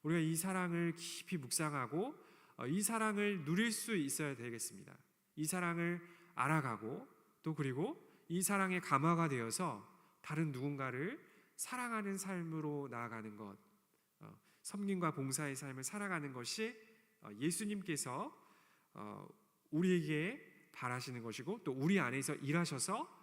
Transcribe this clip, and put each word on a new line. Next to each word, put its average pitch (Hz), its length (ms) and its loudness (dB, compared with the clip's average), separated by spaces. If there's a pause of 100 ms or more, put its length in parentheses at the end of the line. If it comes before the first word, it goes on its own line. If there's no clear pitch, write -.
우리가 165 160 4
이 160 160 4
사랑을 170 600 2
깊이 - 420 -6
묵상하고, 147 760 0 (420)
어, 120 100 -2
이 180 140 2
사랑을 208 640 2
누릴 196 280 4
수 220 240 -2
있어야 143 400 0
되겠습니다. 117 640 -8 (380)
이 151 100 -2
사랑을 170 560 0 (340)
알아가고 135 720 2 (360)
또 160 120 -2
그리고 151 460 0 (260)
이 175 140 0
사랑의 185 400 4
감화가 165 460 6
되어서 120 600 0 (340)
다른 151 300 0
누군가를 135 680 -2 (360)
사랑하는 226 600 -2
삶으로 160 720 -2
나아가는 113 460 -4
것, 101 220 -10 (640)
어, 107 200 -18 (240)
섬김과 190 480 0
봉사의 135 440 -2
삶을 131 280 -8
살아가는 175 500 -4
것이, 214 420 -4 (460)
어, 107 160 -12
예수님께서, 175 1000 -2 (580)
어, 101 340 -10 (440)
우리에게 170 1000 2
바라시는 123 500 -4
것이고 127 420 -6
또 147 80 -2
우리 156 280 4
안에서 135 360 0
일하셔서, 170 720 0 (160)